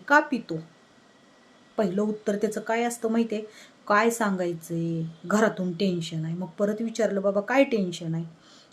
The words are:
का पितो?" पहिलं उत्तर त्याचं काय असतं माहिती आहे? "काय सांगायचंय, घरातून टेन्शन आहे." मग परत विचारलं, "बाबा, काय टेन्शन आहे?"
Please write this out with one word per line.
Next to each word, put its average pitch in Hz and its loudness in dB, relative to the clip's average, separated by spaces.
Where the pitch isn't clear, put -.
का 294 6
पितो?" 262 -2
पहिलं 196 0
उत्तर 208 -2
त्याचं 214 -2
काय 226 0
असतं 233 -2
माहिती 226 2
आहे? 214 -4
"काय 214 4
सांगायचंय, 170 -2
घरातून 202 2
टेन्शन 165 -2
आहे." 165 -4
मग 185 -6
परत 214 -2
विचारलं, 214 0
"बाबा, 196 2
काय 247 4
टेन्शन 175 0
आहे?" 165 -4